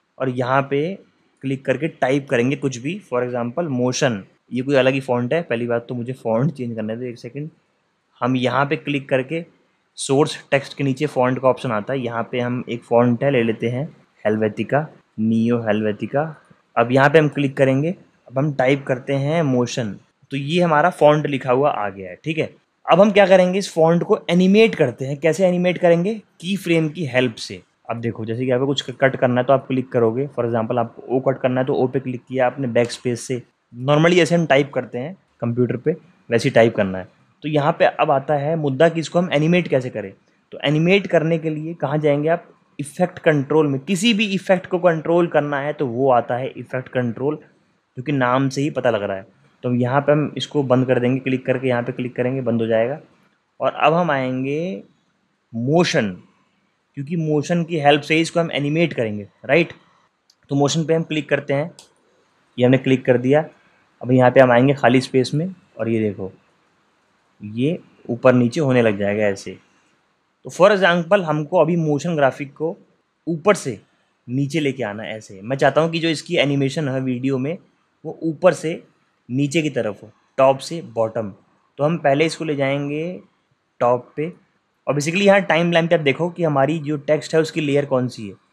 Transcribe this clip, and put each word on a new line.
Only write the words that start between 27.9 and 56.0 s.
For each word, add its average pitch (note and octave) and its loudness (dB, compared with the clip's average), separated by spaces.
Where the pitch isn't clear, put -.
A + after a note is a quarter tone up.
देखो, A2+ -6
जैसे A#2 -6
कि C3 0
आपको C3 0
कुछ C#3 -4
कट C3 2
करना B2 2
है B2+ -2
तो C#3 6
आप C3 0
क्लिक C3 -4
करोगे, A#2+ 0
for A#2+ -4
example A#2 -2
आपको A#2 -4
ओ - 2
कट C3+ -2
करना B2+ 0
है C3 -2
तो C#3+ -2
ओ B2+ 0
पे C3 -4
क्लिक B2+ -8
किया B2+ -2
आपने C3 -2
बैक A#2 0
स्पेस - -6
से। B2 -6
normally D3 2
जैसे E3+ 4
हम E3+ 2
टाइप C#3 0
करते B2 -6
हैं D3 -8
कंप्यूटर A#2+ -2
पे, D#3 -2
वैसे A#2 0
ही - -4
टाइप A#2 6
करना F#2+ -2
है। F#2 -10
तो D3+ -6
यहाँ D3 0
पे F3+ 4
अब - 0
आता C#3 0
है C#3+ -2
मुद्दा D3 2
कि E3 -2
इसको E3 -2
हम F3+ -2
एनिमेट E3 2
कैसे B2+ 0
करें। G2+ -10
तो - -16
एनिमेट E3+ 2
करने E3 2
के D#3 -4
लिए D#3 -8
कहाँ D3 -2
जाएंगे D3 2
आप? - -2
इफेक्ट F3 -4
कंट्रोल D3+ 2
में। C3+ -2
किसी G3 0
भी G#3+ 2
इफेक्ट F#3+ 0
को F#3 -4
कंट्रोल E3+ 2
करना D3 0
है D3 -4
तो D3 -4
वो B2+ 0
आता A#2+ 2
है C3 -6
इफेक्ट B2+ -10
कंट्रोल, B2 -4
जो B2+ -12
कि D3+ -4
नाम C3 2
से C#3 -4
ही D3 -2
पता B2+ 0
लग G#2+ 0
रहा G2 -6
है। F#2+ -14
तो B2 -2
यहाँ B2 2
पे C#3+ 2
हम D3 0
इसको C#3+ -4
बंद B2+ 2
कर B2+ 2
देंगे, B2 0
क्लिक C3 -4
करके C3 -2
यहाँ B2 0
पे B2+ -6
क्लिक B2 -8
करेंगे, B2+ -2
बंद A#2 -2
हो A2+ -2
जाएगा। A#2 0
और C3 -2
अब D3+ 2
हम E3+ 0
आएंगे C#3 -4
मोशन, C3+ 2